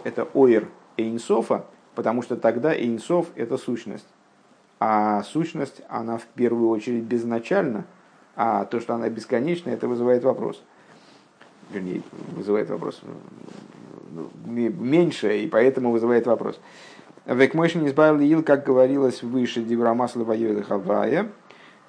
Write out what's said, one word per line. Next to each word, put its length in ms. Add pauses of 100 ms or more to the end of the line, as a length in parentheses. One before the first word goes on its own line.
это 300
Ойр 340 (300)
Эйнсофа, 680 (300)
потому 260
что 140
тогда 380
Эйнсоф — 640
это 220
сущность. 500 (720)
А 440
сущность, 640
она 280
в 80
первую 440
очередь 340
безначальна, 840 (500)
а 300
то, 140
что 160
она 140
бесконечна, 600
это 180
вызывает 360
вопрос. 400 (1080)
Вернее, 320 (340)
вызывает 340
вопрос, 320 (1080)
ну, 180 (160)
ме-, 240
меньше, 680
и 80
поэтому 440
вызывает 360
вопрос. 320 (680)
Векмойшин 640
избавил 320
Ил, 240
как 220
говорилось 580
выше, 380
Дивра 320
Масла 300
Вайода 400
Хавая, 640 (600)